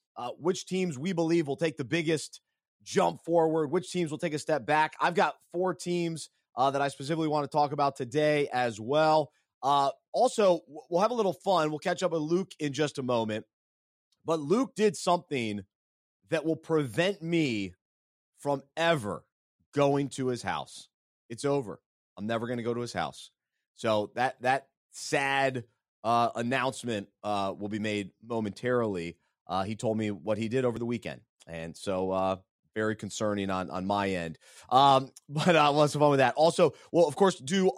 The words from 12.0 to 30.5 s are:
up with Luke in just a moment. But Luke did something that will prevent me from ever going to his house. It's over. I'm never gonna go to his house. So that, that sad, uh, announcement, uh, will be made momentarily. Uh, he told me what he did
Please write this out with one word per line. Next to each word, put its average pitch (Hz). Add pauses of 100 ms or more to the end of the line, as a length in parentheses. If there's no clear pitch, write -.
up 175
with 160
Luke 175
in 147
just 143
a 131
moment. 113 (800)
But 160
Luke 196
did 208
something 120 (680)
that 156
will 160
prevent 160
me 131 (640)
from 139 (140)
ever 147 (500)
going 143
to 131
his 120
house. 78 (420)
It's 113
over. 139 (360)
I'm 101
never 117
gonna 120
go 120
to 117
his 117
house. 78 (420)
So 107
that, 123
that 131 (240)
sad, 135 (400)
uh, 117
announcement, 120 (160)
uh, 101
will 104
be 107
made 104 (120)
momentarily. 110 (320)
Uh, 92
he 107
told 110
me 107
what 98
he 113
did 127